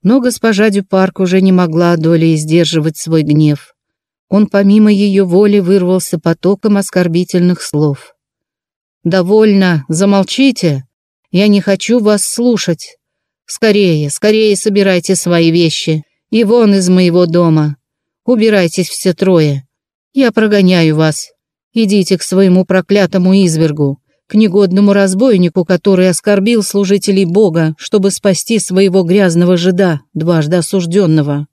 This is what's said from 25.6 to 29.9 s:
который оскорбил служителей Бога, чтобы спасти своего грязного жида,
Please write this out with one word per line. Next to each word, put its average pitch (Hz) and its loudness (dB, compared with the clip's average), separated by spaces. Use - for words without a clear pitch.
который 185 0
оскорбил 202 0
служителей 196 -2
Бога, 165 0
чтобы 196 -2
спасти 202 -2
своего 190 0
грязного 175 2
жида, 175 0